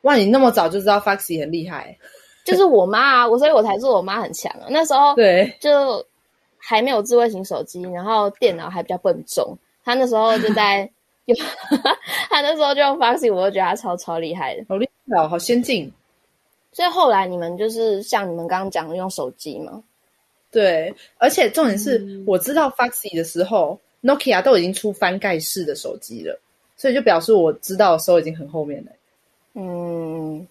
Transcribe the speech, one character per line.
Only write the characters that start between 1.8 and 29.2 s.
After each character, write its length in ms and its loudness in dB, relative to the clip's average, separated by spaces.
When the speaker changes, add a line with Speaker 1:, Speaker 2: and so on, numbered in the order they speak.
Speaker 2:
就 100 2
是 80 6
我 220 6
妈 140 0
啊， 80 4
我， 100 4
所 80 4
以 60 6
我 100 6
才 160 0
说 180 0
我 60 4
妈 200 -6
很 100 -8
强 220 -10
啊。 160 -18
那 160 2
时 80 0
候 220 4
Speaker 1:
对。 440 4
Speaker 2:
就 460 2
还 240 0
没 100 0
有 120 2
智 140 2
慧 120 4
型 140 -8
手 200 -6
机， 180 -12
然 220 -10
后 280 0
电 240 0
脑 140 -10
还 120 -8
比 60 -8
较 120 -4
笨 280 0
重。 300 -4
她 120 -2
那 120 2
时 80 -2
候 240 2
就 140 0
在 360 0
用， 120 2
<laughs> 520 -4
她 80 2
那 160 0
时 80 0
候 100 2
就 60 0
用 180 2
Foxy， 360 2
我 160 0
就 40 -4
觉 80 0
得 80 0
她 60 0
超， 220 -6
超 200 -8
厉 160 -6
害 220 -8
的。 140 -12
Speaker 1:
好 80 -4
厉 120 -2
害 120 2
哦， 60 2
好 100 -4
先 240 0
进。 300 -4
Speaker 2:
所 140 -2
以 20 2
后 220 2
来 180 2
你 80 -6
们 220 -6
就 120 -2
是 320 -2
像 300 -4
你 20 -6
们 140 -8
刚 140 -2
刚 100 -8
讲 160 -6
的 80 -8
用 140 -6
手 220 -8
机 280 -14
吗？ 240 -16
Speaker 1:
对， 420 2
而 120 4
且 200 2
重 160 0
点 140 0
是， 200 0
Speaker 3:
嗯。 280 -10
Speaker 1:
我 100 2
知 160 -4
道 180 2
Foxy 440 -4
的 80 -2
时 200 -4
候， 360 0
Nokia 380 2
都 160 4
已 40 4
经 120 -2
出 180 -4
翻 260 -2
盖 220 -2
式 240 -8
的 120 -4
手 220 -10
机 260 -16
了， 140 -10
所 160 -2
以 20 0
就 80 0
表 180 4
示 140 2
我 200 4
知 240 -10
道 160 4
的 60 2
时 120 0
候 80 6
已 40 0
经 120 -8
很 140 -14
后 160 -6
面 200 -12
了。 60 -20